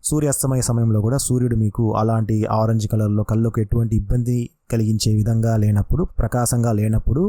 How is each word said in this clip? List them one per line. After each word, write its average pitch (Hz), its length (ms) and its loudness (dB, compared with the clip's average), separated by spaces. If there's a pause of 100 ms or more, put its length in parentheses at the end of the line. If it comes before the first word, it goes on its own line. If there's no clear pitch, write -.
సూర్యాస్తమయ 139 580 0
సమయంలో 117 380 2
కూడా 127 220 0
సూర్యుడు 123 360 0
మీకు 107 220 0 (160)
అలాంటి 110 340 0 (240)
ఆరెంజ్ 110 320 0
కలర్ 107 280 0
లో 107 120 0
కళ్ళకు 113 320 0
ఎటువంటి 113 380 0
ఇబ్బంది 123 360 -2 (360)
కలిగించే 110 380 0 (100)
విధంగా 113 320 0 (100)
లేనప్పుడు, 104 400 2 (180)
ప్రకాశంగా 120 600 0
లేనప్పుడు 110 480 0